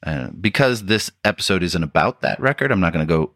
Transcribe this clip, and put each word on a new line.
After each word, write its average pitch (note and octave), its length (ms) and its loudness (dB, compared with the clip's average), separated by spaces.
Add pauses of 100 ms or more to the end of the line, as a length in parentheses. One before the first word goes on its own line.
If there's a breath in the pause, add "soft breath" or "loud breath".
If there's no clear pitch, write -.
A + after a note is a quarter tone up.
Uh, C#2 240 -4
because G#2+ 560 0
this G#2+ 260 0 (140)
episode G2 380 0
isn't E2+ 200 0
about D#2+ 380 0
that - 180 -2
record, C3+ 320 0
I'm G#2 80 2
not E2+ 140 2
gonna D#2+ 120 0
go D#2+ 300 2